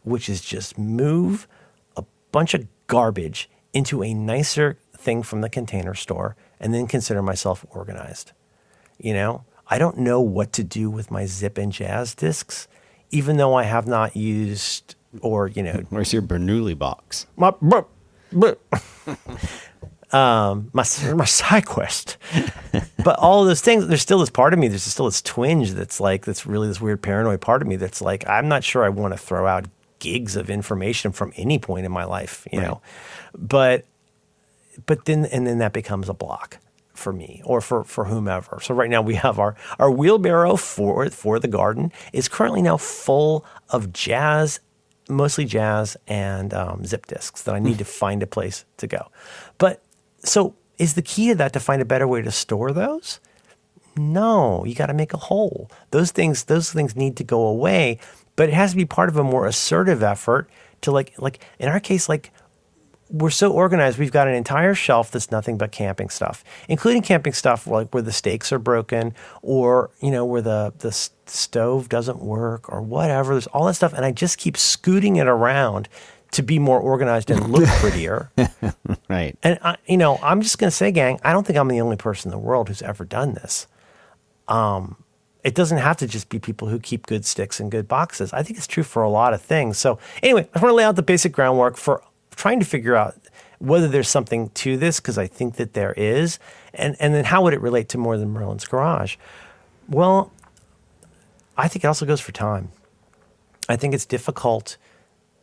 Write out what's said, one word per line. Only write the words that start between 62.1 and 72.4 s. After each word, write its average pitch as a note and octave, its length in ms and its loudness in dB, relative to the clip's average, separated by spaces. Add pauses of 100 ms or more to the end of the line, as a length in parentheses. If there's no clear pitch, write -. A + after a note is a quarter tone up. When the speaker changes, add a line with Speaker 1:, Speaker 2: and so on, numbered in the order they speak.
Speaker 1:
like, D3+ 200 -2 (800)
we're D#3 220 0
so G3+ 220 2
organized, D#3+ 460 4
we've C#3+ 140 0
got C#3 160 6
an C3 60 2
entire D3 400 2
shelf A#2 360 2
that's - 200 -6
nothing A2 260 -2
but G#2+ 160 -4
camping G2 380 -6
stuff, - 340 -6 (240)
including A3+ 320 2
camping D3+ 320 2
stuff, A#2+ 340 0
like, A2 280 0
where B2 80 0
the A2 100 -4
stakes A2 400 -2
are C3+ 60 0
broken A#2 560 0 (260)
or, B2+ 480 2 (140)
you C#3 80 2
know, B2 160 0
where B2 160 0
the, G#2+ 380 -2
the A#2 80 -6
s-, - 200 -6 (160)
stove B2 640 -2
doesn't A#2+ 300 -4
work A2+ 520 -4